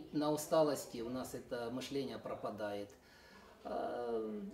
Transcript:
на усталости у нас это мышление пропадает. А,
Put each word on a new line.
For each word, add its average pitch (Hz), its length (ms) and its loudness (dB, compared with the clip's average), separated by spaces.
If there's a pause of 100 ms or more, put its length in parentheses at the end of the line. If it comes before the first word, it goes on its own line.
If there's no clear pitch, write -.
(120)
на 151 200 4
усталости 151 720 4
у 117 80 -2
нас 127 240 -4
это 120 380 -4
мышление 127 460 -2
пропадает. 104 720 -4 (760)
А, 226 760 0 (120)